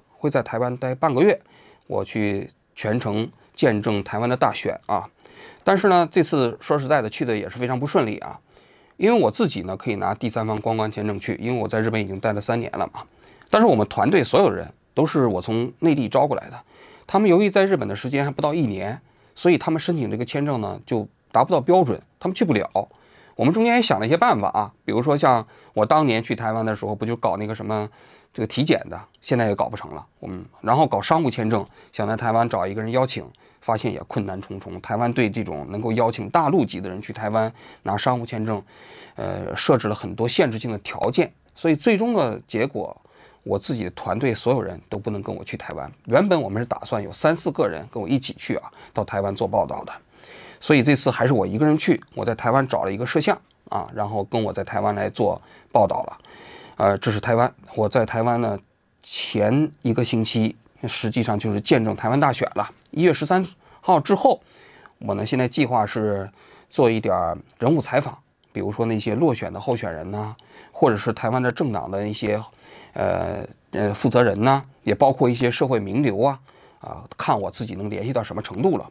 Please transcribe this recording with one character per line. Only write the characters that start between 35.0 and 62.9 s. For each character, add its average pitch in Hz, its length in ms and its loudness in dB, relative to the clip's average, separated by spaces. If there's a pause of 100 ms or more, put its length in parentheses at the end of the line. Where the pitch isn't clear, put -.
对 117 180 0
这 107 140 -4
种 76 260 -8
能 104 100 -6
够 113 120 -2
邀 113 180 2
请 101 180 -8
大 165 200 2
陆 170 180 4
籍 92 140 -8
的 95 100 -8
人 92 100 -10
去 110 120 -12
台 110 180 -6
湾 110 220 0 (320)
拿 98 120 -2
商 123 220 0
务 117 80 -8
签 110 180 -6
证， 107 160 -4 (540)
呃， 95 400 -6
设 139 240 4
置 113 80 -4
了 107 80 0
很 101 180 -8
多 113 160 -2
限 135 220 2
制 110 80 -6
性 117 140 -6
的 104 60 -6
条 - 300 -6
件， 139 240 0 (220)
所 - 160 0
以 151 60 4
最 214 200 2
终 226 180 0
的 127 340 -2
结 117 180 0
果， - 340 -8 (440)
我 98 120 -2
自 - 160 -6
己 110 120 -4
的 87 60 -6
团 - 280 -4
队 127 160 0
所 120 180 0
有 131 80 0
人 90 280 -8
都 104 100 -6
不 107 140 -6
能 101 100 -6
跟 101 100 -8
我 95 120 -12
去 - 120 -10
台 - 180 -12
湾。 73 140 -10 (180)
原 151 220 4
本 170 140 2
我 98 60 -6
们 101 120 -4
是 123 60 -4
打 - 180 -6
算 110 160 -4
有 92 120 -8
三 160 240 0
四 - 160 -4
个 - 160 0
人 80 240 -6
跟 113 100 -6
我 90 60 -6
一 135 100 2
起 - 140 -6
去 - 240 -6
啊， - 120 -8 (240)
到 107 120 -2
台 101 160 -4
湾 98 160 -2
做 - 100 -2
报 95 180 2
道 - 200 -8
的， - 80 -14 (680)
所 - 140 4
以 131 80 6
这 139 140 4
次 - 140 0
还 120 160 2
是 135 60 4
我 101 140 2
一 95 100 -4
个 139 80 0
人 151 140 4
去。 - 240 0 (120)
我 104 100 -6
在 117 100 -2
台 117 160 -2
湾 135 160 4
找 - 180 -2
了 95 80 -2
一 98 40 -6
个 123 100 -4
摄 156 140 0
像 190 180 0 (300)
啊， - 260 -6
然 104 140 -4
后 104 160 -2
跟 117 180 -2
我 101 100 -2
在 98 120 -6
台 101 160 -4
湾 104 140 0
来 101 160 -2
做 95 300 0 (300)
报 110 160 6
道 - 180 -2
了。 - 140 -12 (580)
呃， 101 220 4
这 120 120 -2
是 104 80 0
台 117 160 0
湾， 120 180 2 (220)
我 107 140 0
在 113 180 2
台 113 160 -2
湾 120 180 0
呢， 107 180 -2 (440)
前 123 680 0 (120)
一 123 100 0
个 120 120 0
星 113 200 0
期 113 300 0 (320)
实 113 240 -4
际 113 140 0
上 110 120 0
就 104 160 -2
是 101 80 -2
见 117 240 2
证 104 100 -2
台 110 140 -4
湾 127 100 2
大 143 140 4
选 - 220 -2
了。 104 140 -4 (220)